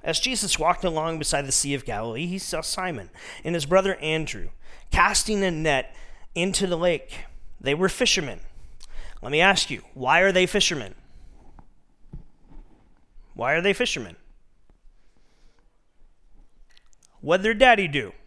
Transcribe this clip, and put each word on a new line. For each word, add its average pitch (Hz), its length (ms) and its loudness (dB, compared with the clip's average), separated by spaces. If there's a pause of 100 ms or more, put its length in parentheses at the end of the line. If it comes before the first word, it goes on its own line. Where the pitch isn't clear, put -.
As 160 180 0
Jesus 240 380 -2
walked 165 260 2
along 160 340 0
beside 143 280 0
the 131 60 -2
Sea 139 220 0
of 131 100 -4
Galilee, 113 420 -4
he 185 120 -6
saw 175 220 -6
Simon 156 500 -6 (320)
and 170 140 -2
his 147 100 -2
brother 190 300 4
Andrew 156 540 -2 (420)
casting 202 500 4
a 190 80 2
net 151 440 0 (400)
into 185 340 0
the 175 100 -2
lake. 170 460 -2 (360)
They 139 140 0
were 185 140 2
fishermen. 160 520 0 (800)
Let 131 120 -6
me 156 80 4
ask 185 280 6
you, 127 140 -6 (120)
why 135 260 4
are 196 100 6
they 180 160 4
fishermen? 151 480 0 (2500)
Why 123 180 0
are 160 80 2
they 196 120 2
fishermen? 131 440 -2 (3000)
What'd 185 240 0
their 220 80 4
daddy 220 360 8
do? 131 240 -2 (140)